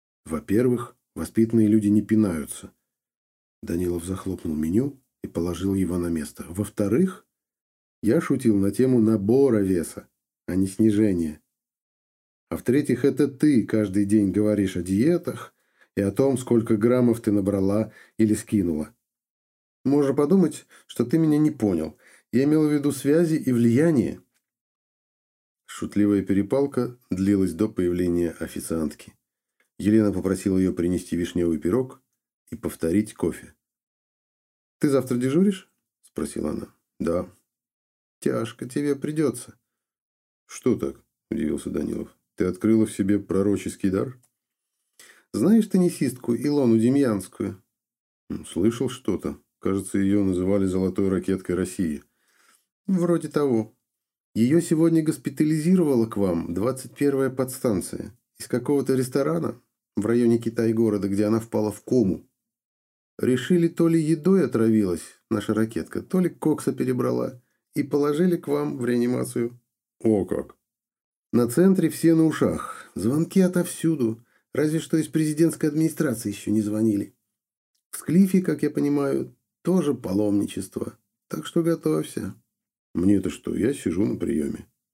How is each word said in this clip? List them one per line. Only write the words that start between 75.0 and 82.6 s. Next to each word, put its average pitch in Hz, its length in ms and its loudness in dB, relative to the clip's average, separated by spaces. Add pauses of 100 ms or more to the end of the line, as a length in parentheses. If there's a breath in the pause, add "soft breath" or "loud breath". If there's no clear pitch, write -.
президентской 156 600 0
администрации 151 600 0
еще 101 220 -6
не 107 100 2
звонили. 104 540 0 (760)
В - 60 -14
Склифе, 185 440 2
как 156 220 -2
я 147 60 0
понимаю, 143 640 -2 (260)
тоже 170 320 0
паломничество. 104 1040 -2 (300)
Так - 180 -10
что - 180 -2
готовься». 156 720 -4 (580)